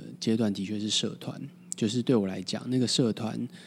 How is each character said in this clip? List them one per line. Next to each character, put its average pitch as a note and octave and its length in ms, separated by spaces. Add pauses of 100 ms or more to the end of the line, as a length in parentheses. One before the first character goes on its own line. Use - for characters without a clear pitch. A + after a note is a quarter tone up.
(180)
阶 A2+ 200
段， G#2+ 160
的 G2 120
确 G#2 140
是 G#2+ 100
社 A2 260
团， - 260 (340)
就 A2+ 140
是 A#2+ 120
对 B2+ 140
我 G2+ 100
来 F#2+ 160
讲， G#2+ 280
那 B2+ 100
个 A#2+ 80
社 A#2+ 260
团， A2+ 340 (200)